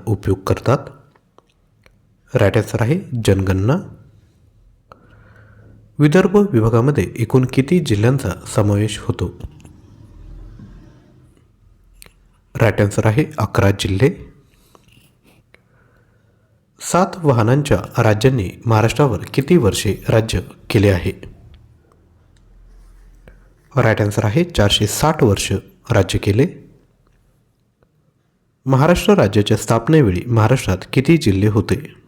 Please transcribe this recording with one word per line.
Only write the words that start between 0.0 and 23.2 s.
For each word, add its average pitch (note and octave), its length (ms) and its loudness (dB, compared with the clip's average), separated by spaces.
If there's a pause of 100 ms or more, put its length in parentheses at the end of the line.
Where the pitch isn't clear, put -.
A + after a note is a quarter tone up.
उपयोग G2+ 340 -4
करतात? - 380 -2 (1600)
राईट G#2 220 2
आन्सर G#2+ 240 -2
आहे C3+ 180 0 (260)
जनगणना. G2 500 2 (2250)
विदर्भ F3+ 360 4
विभागामध्ये A#2+ 800 2
एकूण B2+ 380 0
किती C#3 260 2
जिल्ह्यांचा A#2 500 0 (260)
समावेश G#2 460 0
होतो? - 380 -8 (3250)
राईट G#2+ 200 2
आन्सर G2+ 260 0
आहे A2 180 0 (120)
अकरा - 340 0
जिल्हे. G2 600 -2 (2500)
सात F3+ 260 0 (100)
वाहनांच्या A#2 840 0
राज्यांनी G#2+ 460 2 (160)
महाराष्ट्रावर A2+ 540 2 (140)
किती F3 240 2
वर्षे G2+ 380 0 (140)
राज्य A2 300 0 (300)
केले G2+ 200 4
आहे? F#2+ 220 -2 (2750)